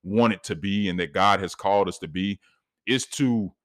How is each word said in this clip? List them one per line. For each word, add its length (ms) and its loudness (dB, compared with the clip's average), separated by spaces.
wanted 400 2
to 120 -6
be 340 -2
and 120 -2
that 120 -4
God 280 4
has 140 -8
called 340 2
us 100 -10
to 100 -10
be, 300 -4
is 200 0
to 460 -2